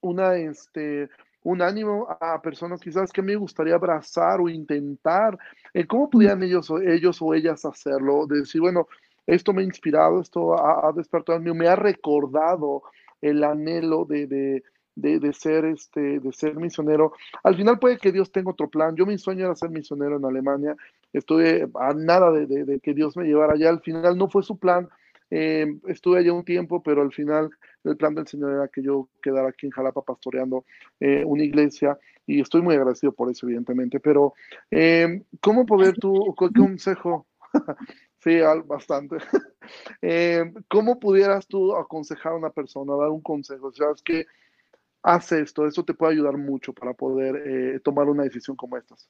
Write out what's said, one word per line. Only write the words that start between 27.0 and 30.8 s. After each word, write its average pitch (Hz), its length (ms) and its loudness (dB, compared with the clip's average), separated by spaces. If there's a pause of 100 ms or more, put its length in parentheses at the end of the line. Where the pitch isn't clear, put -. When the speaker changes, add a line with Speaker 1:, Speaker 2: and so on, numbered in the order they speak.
Speaker 1:
al 139 100 -2
final 151 380 -2 (340)
el 156 120 -2
plan 151 180 0
del 156 120 -8
Señor 143 260 -6
era 139 160 -2
que 135 140 -10
yo 139 260 -2 (140)
quedara 135 260 -2
aquí - 180 -10
en 135 60 -8
Jalapa 131 300 -6
pastoreando, 131 600 -8 (360)